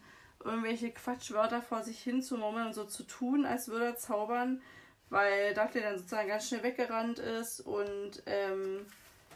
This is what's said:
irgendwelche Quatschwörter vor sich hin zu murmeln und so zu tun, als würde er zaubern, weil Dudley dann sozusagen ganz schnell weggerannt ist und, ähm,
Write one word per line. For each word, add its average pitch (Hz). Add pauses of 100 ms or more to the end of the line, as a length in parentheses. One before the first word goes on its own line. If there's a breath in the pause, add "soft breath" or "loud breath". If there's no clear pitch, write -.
(440 loud breath)
irgendwelche 226
Quatschwörter 240
vor 226
sich 226
hin 254
zu 254
murmeln 220
und 220
so 214
zu -
tun, 269
als 247
würde 233
er 240
zaubern, 247 (480 loud breath)
weil 202
Dudley 220
dann 208
sozusagen 202
ganz 214
schnell 226
weggerannt 233
ist 226
und, 202
ähm, 196 (500 loud breath)